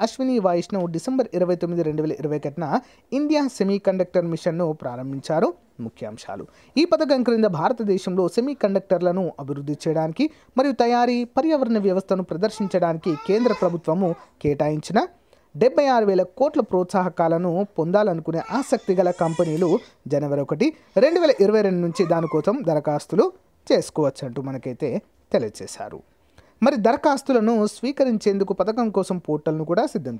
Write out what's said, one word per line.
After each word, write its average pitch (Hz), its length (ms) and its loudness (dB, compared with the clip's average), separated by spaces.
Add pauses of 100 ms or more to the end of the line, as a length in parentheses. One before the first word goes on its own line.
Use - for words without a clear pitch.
అశ్విని 254 380 -2
వైష్ణవ్ 175 520 -2
డిసెంబర్ 254 420 -2
ఇరవై 175 220 0
తొమ్మిది, 175 280 -2
రెండు 151 180 -2
వేల 156 100 -2
ఇరవై 151 260 -4
ఒకటిన 147 420 -4 (340)
ఇండియా 294 340 0
సెమీ 196 300 0
కండక్టర్ 185 480 0
మిషన్ను 165 480 -2
ప్రారంభించారు. 135 800 -4 (260)
ముఖ్యాంశాలు. 110 680 -12 (300)
ఈ 311 80 4
పథకం 294 380 2
క్రింద 220 220 2
భారతదేశంలో 190 840 0
సెమీ 247 260 -2
కండక్టర్లను 185 880 0
అభివృద్ధి 143 340 -6 (140)
చేయడానికి 160 420 -2 (280)
మరియు 269 160 2
తయారీ, 240 500 2
పర్యావరణ 262 540 0
వ్యవస్థను 190 460 0
ప్రదర్శించడానికి 175 920 -2 (120)
కేంద్ర 220 260 2
ప్రభుత్వము 170 640 0 (260)
కేటాయించిన 156 680 0 (500)
డెబ్బై 262 280 4
ఆరు 240 200 4
వేల 185 180 4
కోట్ల 285 380 0
ప్రోత్సాహకాలను 180 1040 0 (120)
పొందాలనుకునే 165 600 0 (100)
ఆసక్తి 202 440 -2
గల 180 160 4
కంపెనీలు 170 680 2 (280)
జనవరి 143 340 0
ఒకటి, 185 320 0 (240)
రెండు 320 220 6
వేల 320 200 4
ఇరవై 208 220 4
రెండు 185 180 2
నుంచి 175 260 0
దానికోసం 165 640 0
దరఖాస్తులు 160 640 0 (400)
చేసుకోవచ్చు 160 560 0
అంటూ 123 140 -8
మనకైతే 135 600 -6 (300)
తెలియజేశారు. 104 680 -6 (640)
మరి 285 120 4
దరఖాస్తులను 226 920 2
స్వీకరించేందుకు 214 840 0
పథకం 220 360 0
కోసం 190 280 -2
పోర్టల్ను 156 480 -2
కూడా 190 200 0
సిద్ధం 131 340 -6